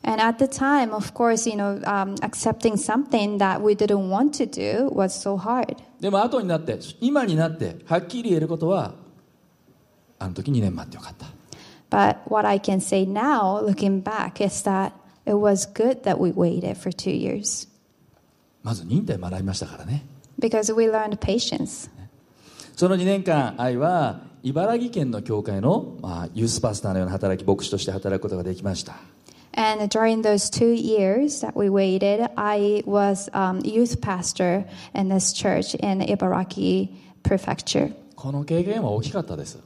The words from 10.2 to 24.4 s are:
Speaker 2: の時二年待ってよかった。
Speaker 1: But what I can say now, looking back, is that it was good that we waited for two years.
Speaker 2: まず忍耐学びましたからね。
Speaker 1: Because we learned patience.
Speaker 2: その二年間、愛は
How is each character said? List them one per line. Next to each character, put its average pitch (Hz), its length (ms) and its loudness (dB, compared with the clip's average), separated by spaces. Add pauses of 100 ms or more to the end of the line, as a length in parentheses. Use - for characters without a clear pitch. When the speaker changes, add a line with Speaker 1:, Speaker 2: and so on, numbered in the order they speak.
Speaker 2:
の 90 60 -8
時 95 160 -6
二 127 100 2
年 92 160 0
待 76 100 -10
っ - 40 -16
て - 60 -16
よ - 60 -18
か - 80 -18
っ - 40 -20
た。 - 120 -18 (640)
Speaker 1:
But 202 280 4 (100)
what 214 180 2
I 202 140 2
can 190 200 0
say 190 240 2
now, 208 560 0
looking 196 420 2
back, 208 420 -4
is - 240 -2
that 190 240 2 (340)
it 208 80 2
was 202 380 4
good 247 300 0
that 185 160 2
we 180 120 2
waited 180 460 0
for - 160 -6
two - 180 -6
years. - 580 -4 (960)
Speaker 2:
ま 110 120 -4
ず 90 100 -8
忍 117 220 0
耐 101 120 -4
学 90 200 -6
び 95 40 -4
ま 95 120 -2
し 95 40 -6
た - 80 -6
か - 120 -16
ら - 80 -14
ね。 139 180 -4 (340)
Speaker 1:
Because 226 360 0
we 226 140 4
learned 214 300 0
patience. - 720 -2 (840)
Speaker 2:
そ 180 140 2
の 190 80 4
二 180 80 0
年 196 180 2
間、 147 360 2
愛 123 180 0
は 151 460 0 (200)